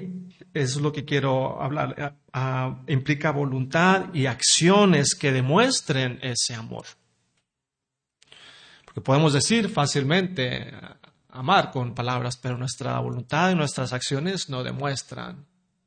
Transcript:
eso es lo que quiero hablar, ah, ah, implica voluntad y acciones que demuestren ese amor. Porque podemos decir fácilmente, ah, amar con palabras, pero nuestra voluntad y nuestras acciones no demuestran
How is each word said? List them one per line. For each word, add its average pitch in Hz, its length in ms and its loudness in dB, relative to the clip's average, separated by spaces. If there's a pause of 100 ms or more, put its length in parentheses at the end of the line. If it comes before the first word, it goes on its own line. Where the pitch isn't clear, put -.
(520)
eso 135 260 -2
es - 20 -2
lo 147 120 2
que 139 120 -8
quiero 135 560 0
hablar, 139 380 -2
ah, 143 160 -6 (180)
ah, 131 540 -2
implica 147 440 0
voluntad 147 840 2
y 131 120 2
acciones 165 880 4
que 139 180 0
demuestren 131 920 2
ese 127 320 -4
amor. 113 300 -10 (2000)
Porque - 160 -12
podemos 143 320 4
decir 202 380 2
fácilmente, 143 1040 0
ah, - 240 -18 (320)
amar 156 400 0
con 123 240 -4
palabras, 123 420 -4
pero 123 200 -6
nuestra 123 440 -4
voluntad 123 500 0
y 185 40 2
nuestras 139 400 -2
acciones 147 560 -4
no 127 120 -6
demuestran 123 840 -8 (400)